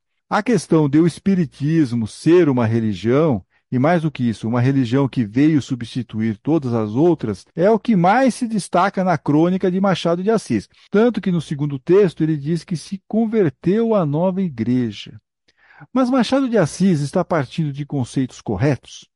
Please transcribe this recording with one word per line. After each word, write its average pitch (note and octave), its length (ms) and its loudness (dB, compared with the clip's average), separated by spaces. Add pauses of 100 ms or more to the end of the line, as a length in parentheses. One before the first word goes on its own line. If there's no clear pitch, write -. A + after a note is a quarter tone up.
(280)
a G#3 140 -2
questão D#3+ 480 2
de D3 80 4
o E3+ 80 6
espiritismo D3+ 1000 0
ser E3 440 2
uma B2 160 2
religião, A2+ 760 0 (280)
e C3 80 -2
mais D#3+ 220 2
do D#3 100 -2
que B2+ 160 -4
isso, A2+ 220 -4
uma A#2+ 140 0
religião C3+ 440 2
que B2 200 -2
veio C#3 340 2
substituir A#2 760 -6
todas C#3 340 -2
as A2 200 -2
outras, C3+ 520 0 (100)
é F3+ 160 2
o A3+ 80 2
que A3+ 160 -2
mais G3+ 400 2
se A#3+ 140 -6
destaca G3 560 -2
na F3 140 0
crônica F3+ 520 0
de F3+ 80 -2
Machado F3+ 440 0
de G3 80 -2
Assis. B2+ 400 -2 (200)
Tanto A3 300 2
que F#3+ 100 -2
no F3 80 0
segundo C#3+ 400 -6
texto F3+ 440 2
ele D#3 120 0
diz D#3 300 -4
que D#3+ 140 -6
se - 280 -12
converteu A3 880 0
à F#3 120 2
nova F3+ 340 0
igreja. A#2+ 800 -4 (720)
Mas B3 160 0
Machado C4 400 0
de A#3 80 0
Assis F3+ 440 2
está D3 220 -2
partindo D#3 480 -4
de C#3+ 140 -8
conceitos C3 560 -6
corretos? A#2+ 760 -4